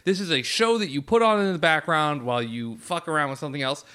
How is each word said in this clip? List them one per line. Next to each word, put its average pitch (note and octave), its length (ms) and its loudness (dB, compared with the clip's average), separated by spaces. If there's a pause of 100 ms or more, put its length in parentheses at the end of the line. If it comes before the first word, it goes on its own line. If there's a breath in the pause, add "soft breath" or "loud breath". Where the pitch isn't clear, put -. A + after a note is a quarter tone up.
this F#3+ 160 0
is F3+ 100 -6
a C3 120 0
show A3+ 340 2
that G3+ 120 -2
you C#3 120 -4
put A3+ 220 2
on G#3+ 200 4
in G3 80 2
the E3+ 80 -2
background D#3 640 2
while B2 200 0
you A#2 340 -6
fuck E3+ 320 -6
around D3+ 220 0
with C3+ 80 -10
something C#3+ 220 -8
else, C3+ 220 -4 (120)